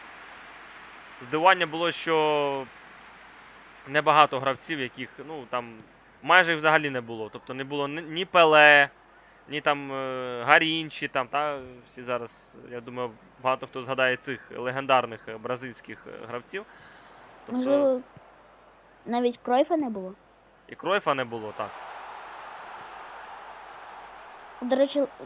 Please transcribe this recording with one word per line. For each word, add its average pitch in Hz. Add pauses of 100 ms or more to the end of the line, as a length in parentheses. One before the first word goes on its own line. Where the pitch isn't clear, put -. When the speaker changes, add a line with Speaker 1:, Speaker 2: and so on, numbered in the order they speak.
(1300)
Speaker 1:
здивування 175
було, 165
що 147 (1200)
небагато 147
гравців, 135
яких, 127 (180)
ну, 151
там, 120 (480)
майже 170
їх 165
взагалі 151
не 131
було. 113
Тобто 123
не 135
було 143
ні, 151
ні 160
Пеле, 151 (600)
ні 143
там, 143
е, 127
Гарінчі, 160
там, 127
та, 147 (300)
всі -
зараз, 120 (140)
я 123
думаю, 123 (320)
багато 131
хто 131
згадає 127
цих -
легендарних, 123
е, 110
бразильських, 120
е, 110
гравців. 123 (840)
Тобто 233
Speaker 2:
Можливо, 262 (1080)
навіть 240
Кройфа 277
не 294
було? 196 (540)
Speaker 1:
І -
Кройфа 160
не 131
було, 113
так. 104 (3000)
Speaker 2:
До 254
речі, 277 (220)